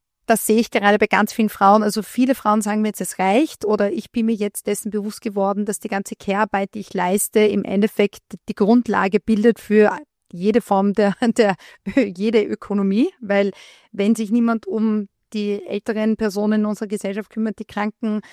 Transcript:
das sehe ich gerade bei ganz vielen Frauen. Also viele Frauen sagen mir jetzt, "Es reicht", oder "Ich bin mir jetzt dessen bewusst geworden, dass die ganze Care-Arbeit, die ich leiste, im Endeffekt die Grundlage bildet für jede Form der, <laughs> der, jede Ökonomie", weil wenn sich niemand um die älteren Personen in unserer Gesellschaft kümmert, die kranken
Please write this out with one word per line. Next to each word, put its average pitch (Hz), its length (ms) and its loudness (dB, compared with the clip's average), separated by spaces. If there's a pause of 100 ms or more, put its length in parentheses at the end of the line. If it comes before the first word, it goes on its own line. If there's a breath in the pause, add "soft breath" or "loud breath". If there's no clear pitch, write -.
(260)
das - 200 2
sehe 220 120 4
ich 233 140 0
gerade 202 260 4
bei 214 80 4
ganz 208 260 0
vielen 214 180 0
Frauen. 208 340 4
Also 214 180 -2
viele 254 320 0
Frauen 214 280 0
sagen 214 200 -2
mir 214 60 0
jetzt, 208 120 -8
"Es - 200 -8
reicht", 214 440 2
oder 202 280 0
"Ich 269 180 -8
bin 226 160 -2
mir 226 80 0
jetzt 202 320 -6
dessen 208 240 -4
bewusst 208 300 -6
geworden, 202 460 -2
dass 208 120 -6
die - 100 -12
ganze 196 280 -6
Care-Arbeit, 196 580 -2
die 208 60 -10
ich - 140 -14
leiste, 190 460 0
im 202 240 2
Endeffekt 202 580 0 (260)
die 208 60 -6
Grundlage 202 680 2
bildet 220 400 2
für 208 360 4 (360)
jede 208 280 0
Form 196 340 0
der, 202 260 2
<laughs> 233 160 0
der, 208 180 2 (400 loud breath)
jede 214 480 0
Ökonomie", 208 680 -2 (100)
weil 202 320 0 (400 loud breath)
wenn 202 240 -2
sich 214 160 -6
niemand 233 340 -2
um 214 420 -4 (240)
die 208 340 -6
älteren 214 500 -4
Personen 214 440 -2
in 208 60 0
unserer 214 200 -6
Gesellschaft 202 420 -8
kümmert, 220 300 -8
die 220 60 -12
kranken 214 560 -6 (120)